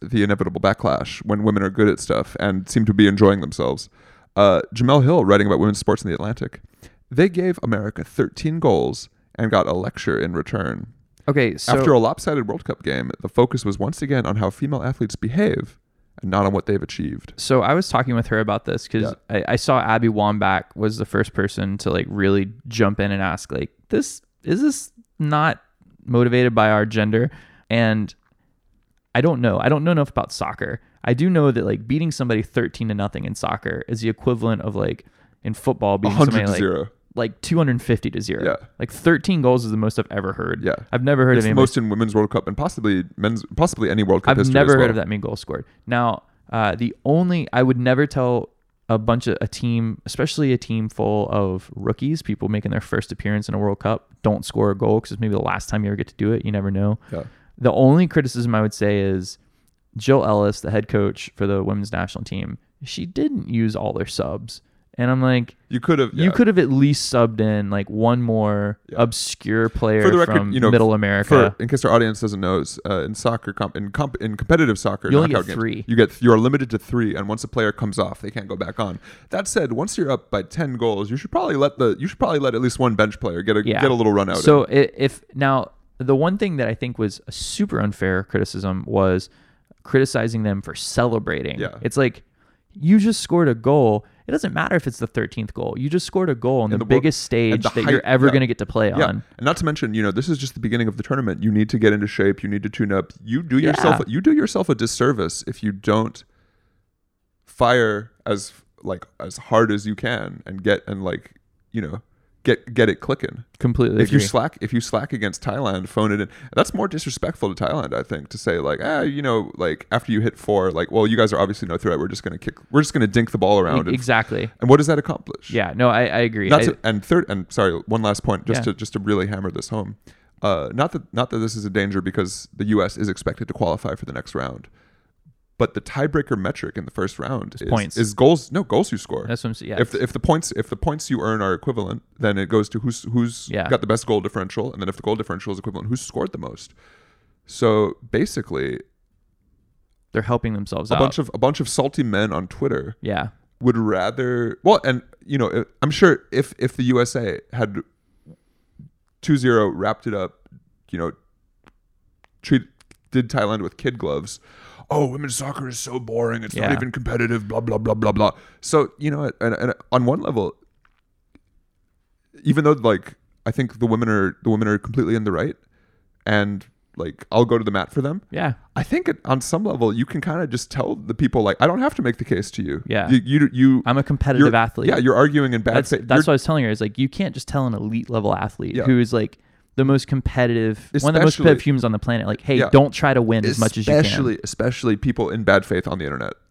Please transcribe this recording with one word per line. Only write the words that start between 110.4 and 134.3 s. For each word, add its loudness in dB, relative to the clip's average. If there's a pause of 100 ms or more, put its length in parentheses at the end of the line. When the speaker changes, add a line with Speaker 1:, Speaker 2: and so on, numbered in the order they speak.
Speaker 1:
and -12
get, 2
and, -8
like, -8 (380)
you -4
know, -8 (420)
get, 0
get 4
it -2
clicking. -6 (160)
Speaker 2:
Completely 2
Speaker 1:
If 0
you 6
Speaker 2:
agree. 2
Speaker 1:
slack, -2
if -6
you 0
slack -4
against -6
Thailand, -4
phone 0
it -2
in. -6 (260)
That's 0
more -2
disrespectful -6
to -8
Thailand, -4
I -2
think, -10
to -14
say, -2
like, -2
"Ah, -4
you -4
know, -2
like, -4
after -2
you 2
hit -2
four, 0
like, -2
well, 2
you 2
guys 4
are 0
obviously -2
no -4
threat. -2
We're -2
just -10
gonna -10
kick, -10 (140)
we're 6
just -2
gonna 2
dink 2
the -2
ball 4
around." 2
Speaker 2:
E-, 2
Speaker 1:
And -4
Speaker 2:
exactly. 0 (120)
Speaker 1:
and 4
what 10
does 0
that 2
accomplish? -8
Speaker 2:
Yeah, -2
no, 4
I, 2
I -2
agree. -2
Speaker 1:
Not 6
Speaker 2:
I 2
Speaker 1:
to, 0
and -2
third, 2
and -6
sorry, 2 (140)
one -2
last -2
point, -2
just 0
Speaker 2:
Yeah. -2
Speaker 1:
to, -4
just -10
to -6
really 0
hammer -6
this -10
home. -8 (440)
Uh, 0
not -2
that, -12
not -4
that -4
this -4
is -8
a -8
danger -2
because -6
the -6
U 2
S -2
is -4
expected -6
to -10
qualify -2
for -12
the -12
next -10